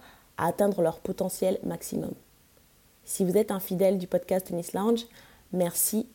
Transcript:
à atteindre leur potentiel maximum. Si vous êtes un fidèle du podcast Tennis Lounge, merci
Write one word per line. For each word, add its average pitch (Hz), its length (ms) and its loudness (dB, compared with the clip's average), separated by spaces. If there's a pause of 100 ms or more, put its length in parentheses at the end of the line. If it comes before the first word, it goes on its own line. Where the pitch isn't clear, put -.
(380)
à 165 100 0
atteindre 196 340 2
leur 160 160 2
potentiel - 680 -2
maximum. - 480 -6 (920)
Si - 200 -2
vous 180 120 4
êtes 214 160 4
un 190 80 -2
fidèle 190 380 2
du 180 100 -6
podcast 185 400 0
Tennis 175 260 -6
Lounge, 233 320 2 (460)
merci 180 640 0